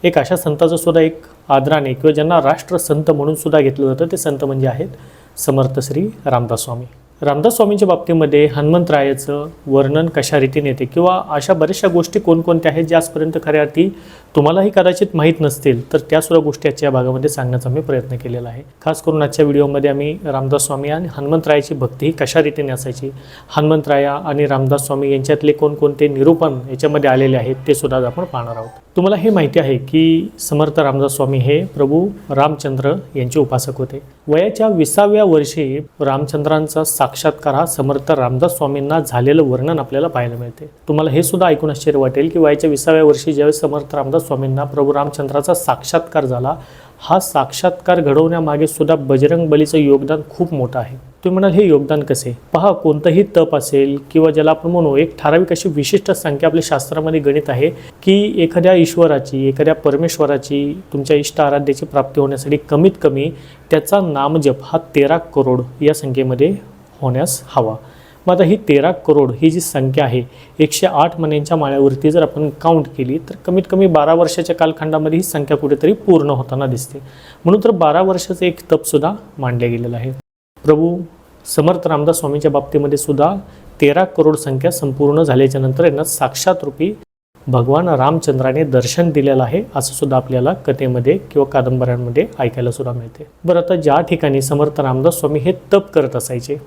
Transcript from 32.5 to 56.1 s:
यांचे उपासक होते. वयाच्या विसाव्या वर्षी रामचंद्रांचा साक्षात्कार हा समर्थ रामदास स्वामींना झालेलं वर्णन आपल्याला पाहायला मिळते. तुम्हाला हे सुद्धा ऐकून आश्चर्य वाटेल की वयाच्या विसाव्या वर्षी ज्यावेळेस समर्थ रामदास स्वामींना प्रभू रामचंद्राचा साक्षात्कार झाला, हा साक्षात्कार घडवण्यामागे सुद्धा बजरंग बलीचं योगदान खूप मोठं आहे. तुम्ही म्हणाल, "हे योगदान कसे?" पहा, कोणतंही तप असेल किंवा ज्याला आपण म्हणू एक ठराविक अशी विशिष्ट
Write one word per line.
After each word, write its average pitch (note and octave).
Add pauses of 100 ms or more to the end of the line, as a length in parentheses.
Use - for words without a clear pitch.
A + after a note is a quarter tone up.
यांचे B2
उपासक C3
होते. C3+ (280)
वयाच्या F#3+
विसाव्या G#3
वर्षी D3 (220)
रामचंद्रांचा D3
साक्षात्कार D3
हा D3+
समर्थ C#3
रामदास C3+
स्वामींना C#3+
झालेलं C#3+
वर्णन C3+
आपल्याला C#3
पाहायला A#2+
मिळते. A#2+ (220)
तुम्हाला D#3
हे D3+
सुद्धा F3+
ऐकून D3+
आश्चर्य C#3+
वाटेल C3+
की E3
वयाच्या D3+
विसाव्या D#3+
वर्षी D3
ज्यावेळेस D3
समर्थ D3
रामदास C#3+
स्वामींना C3+
प्रभू C#3
रामचंद्राचा C#3+
साक्षात्कार E3
झाला, B2+ (440)
हा F#3
साक्षात्कार F3+
घडवण्यामागे D#3
सुद्धा D3+
बजरंग D3
बलीचं D3+
योगदान C#3+ (100)
खूप E3+
मोठं B2+
आहे. B2+
तुम्ही -
म्हणाल, F#3+
"हे G3
योगदान D3
कसे?" B2+ (140)
पहा, F#3
कोणतंही E3+ (120)
तप D#3+
असेल C#3 (120)
किंवा D#3+
ज्याला D3+
आपण D#3+
म्हणू D#3+
एक D#3+
ठराविक E3
अशी F3
विशिष्ट D3+